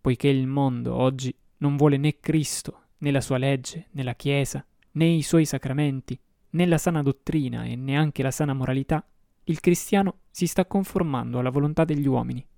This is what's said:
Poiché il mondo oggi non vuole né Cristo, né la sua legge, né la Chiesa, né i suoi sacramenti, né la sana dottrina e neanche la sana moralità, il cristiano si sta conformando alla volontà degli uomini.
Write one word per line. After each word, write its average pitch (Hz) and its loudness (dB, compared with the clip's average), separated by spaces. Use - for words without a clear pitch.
Poiché 131 0
il 131 2
mondo 127 -2
oggi 131 0
non 143 0
vuole 143 4
né 147 0
Cristo, - -4
né 143 -2
la 135 2
sua 131 -2
legge, 135 -2
né 139 -8
la 123 -4
Chiesa, 139 -2
né 160 2
i 165 4
suoi 160 4
sacramenti, 135 -4
né 175 2
la 170 4
sana 160 0
dottrina 135 -2
e 117 -6
neanche 139 0
la 131 0
sana 143 -2
moralità, 135 -2
il 160 -2
cristiano 190 2
si 175 -2
sta 180 2
conformando 135 -2
alla 127 0
volontà 147 2
degli 143 0
uomini. 123 -2